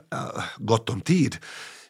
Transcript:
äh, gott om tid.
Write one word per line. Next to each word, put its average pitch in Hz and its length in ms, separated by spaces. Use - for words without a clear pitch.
äh, - 300
gott 113 320
om 101 120
tid. 165 360